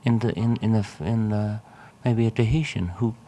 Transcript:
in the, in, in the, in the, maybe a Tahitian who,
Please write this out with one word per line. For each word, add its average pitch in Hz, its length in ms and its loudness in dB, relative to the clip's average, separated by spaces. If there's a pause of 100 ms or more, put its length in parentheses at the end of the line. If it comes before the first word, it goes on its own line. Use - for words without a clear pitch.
in 117 160 2
the, 113 180 0
in, 117 200 2
in 110 160 0
the, 104 120 2 (140)
in 107 300 0
the, 104 320 -2 (420)
maybe 117 240 2
a 110 40 0
Tahitian 117 580 0
who, 110 260 -2 (120)